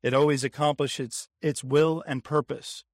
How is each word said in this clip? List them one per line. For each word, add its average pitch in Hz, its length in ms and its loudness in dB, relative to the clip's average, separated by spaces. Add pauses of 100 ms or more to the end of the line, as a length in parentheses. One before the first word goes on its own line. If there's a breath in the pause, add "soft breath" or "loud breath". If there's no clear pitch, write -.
It 127 120 0
always 139 300 4
accomplishes 139 840 -2 (140)
its 151 220 -4
will 156 420 2
and 131 160 -4
purpose. - 720 -4